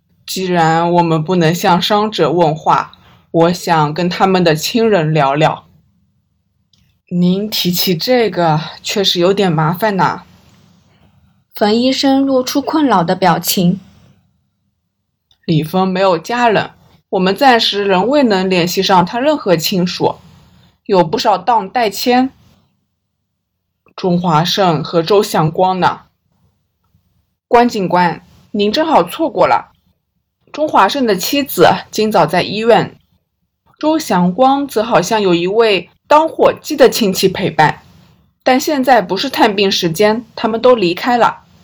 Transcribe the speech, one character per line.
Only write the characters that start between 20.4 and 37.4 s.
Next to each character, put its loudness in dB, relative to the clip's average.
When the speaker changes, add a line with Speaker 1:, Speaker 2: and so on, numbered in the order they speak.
Speaker 1:
有 2
不 -4
少 0
档 -2
待 -2
签。 0
钟 -2
华 2
胜 0
和 -2
周 2
祥 -2
光 -2
呢？ -2
关 2
警 -4
官， 0
您 0
正 -2
好 4
错 -4
过 2
了。 0
钟 -2
华 4
胜 -2
的 0
妻 -4
子 2
今 -2
早 2
在 -2
医 -6
院， 2
周 0
祥 0
光 2
则 -4
好 0
像 -2
有 2
一 -2
位 0
当 4
伙 0
计 -8
的 6
亲 0
戚 -2
陪 -4